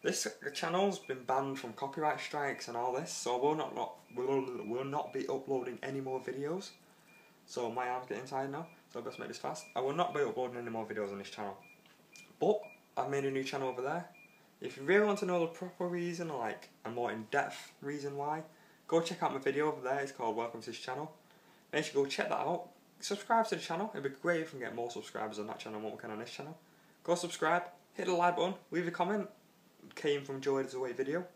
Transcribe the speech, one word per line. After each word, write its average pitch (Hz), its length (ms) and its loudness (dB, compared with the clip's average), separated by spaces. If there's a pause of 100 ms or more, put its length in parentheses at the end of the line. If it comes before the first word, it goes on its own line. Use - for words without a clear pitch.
This - 260 0 (260)
channel's 180 460 2
been 127 240 -6
banned 135 340 2
from 120 160 -8
copyright 143 460 0
strikes 139 480 -2
and 120 80 -6
all 123 160 2
this, 147 180 -2
so - 280 0
I 123 40 2
will 151 140 6
not, 156 180 -2
not, 117 220 -2 (180)
will, 131 320 2 (200)
will 117 180 0
not 139 300 -2
be 135 160 -2
uploading 131 520 -2
any 135 200 -4
more 131 180 -2
videos. 143 520 -4 (760)
So 117 260 -2
my 123 160 0
arm's 123 200 -2
getting 107 180 -4
tired 135 260 -2
now, 160 160 -6 (240)
so 120 80 -6
I 117 40 -8
best 117 140 -8
make 120 120 -6
this - 80 -8
fast. 151 280 -6 (120)
I - 20 0
will 135 160 2
not 175 180 2
be 147 60 0
uploading 120 380 0
any 120 120 -4
more 113 160 -2
videos 104 260 -2
on 101 80 -6
this 98 100 -8
channel. 101 280 -6 (800)
But - 220 4 (380)
I've 127 120 0
made 139 140 2
a 135 80 2
new 135 140 0
channel 135 240 0
over 123 120 -2
there. 160 280 -2 (500)
If 123 160 -6
you 135 80 -10
really 190 220 8
want 202 140 4
to 208 60 0
know 180 140 4
the 170 80 4
proper 180 400 -4
reason, 175 400 -2
like 123 400 -4 (160)
a 113 60 -6
more 117 240 0
in-depth 113 580 -2 (100)
reason 139 360 -4
why, 151 260 -2 (440)
go 165 140 6
check 170 220 -2
out 147 100 2
my 139 60 0
video 143 320 4
over 139 100 -4
there. 131 180 2
It's 139 120 -2
called 113 240 0
Welcome 117 260 -2
to 117 80 -10
This 110 100 -8
Channel. 139 320 -4 (600)
Make 151 140 2
sure 139 160 2
you 139 40 6
go 139 40 -4
check - 200 0
that - 80 2
out. 160 300 0 (320)
Subscribe 220 480 4
to 202 80 0
the 160 60 -4
channel. 190 320 -2
It'd 143 100 -6
be 139 180 -2
great 170 200 4
if 156 120 -6
we 135 60 -8
can 120 80 -4
get 113 80 -6
more 120 160 -2
subscribers 107 480 -6
on 104 80 -4
that - 120 -8
channel 110 200 -6
than 107 60 -6
what 107 120 -6
we - 40 -12
can 113 100 -8
on 107 80 -6
this 120 100 -8
channel. 147 260 -10 (480)
Go 170 120 4
subscribe, 170 480 4 (300)
hit 190 120 -2
the 185 80 4
like 175 220 6
button, 185 180 4 (160)
leave 170 180 2
a 170 40 -2
comment. 190 360 2 (680)
Came 143 280 2
from 135 160 -4
Joe 135 180 4
Edwards 131 180 0
Away 127 180 -2
video. 139 320 0 (100)